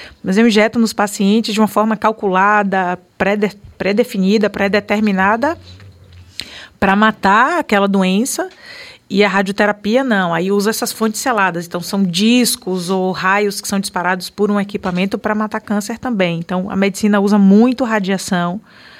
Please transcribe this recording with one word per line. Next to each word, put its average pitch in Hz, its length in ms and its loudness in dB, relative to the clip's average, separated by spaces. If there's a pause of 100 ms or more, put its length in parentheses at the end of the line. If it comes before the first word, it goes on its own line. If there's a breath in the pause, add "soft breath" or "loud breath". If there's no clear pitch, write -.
(220 loud breath)
Mas 185 160 -2
eu 226 80 4
injeto 220 320 2
nos 226 140 2
pacientes 208 640 0
de 214 80 0
uma 214 80 4
forma 214 260 0
calculada, 196 1040 0 (180)
prede-, 202 380 0 (220)
pré-definida, 208 720 0
pré-determinada, 208 1080 0 (1200 loud breath)
pra 196 160 2
matar 220 640 2
aquela 202 280 0
doença. 202 640 0 (640 loud breath)
E 202 120 2
a 208 40 4
radioterapia, 208 760 0
não. 190 320 0
Aí 185 160 -2
usa 202 180 0
essas 226 220 -4
fontes 220 280 -4
seladas. 190 460 -2
Então, 175 160 -8
são 196 220 -2
discos 185 880 0
ou 185 200 0
raios 196 480 0
que - 80 -12
são 196 120 -2
disparados 180 500 -4
por 208 220 -2
um 202 80 0
equipamento 196 580 -4
pra 214 160 -4
matar 214 280 -6
câncer 208 360 -6
também. 190 400 -2
Então, 185 320 -6
a 185 60 -8
medicina 196 440 0
usa 202 200 2
muito 220 440 6
radiação 190 800 -2 (380 loud breath)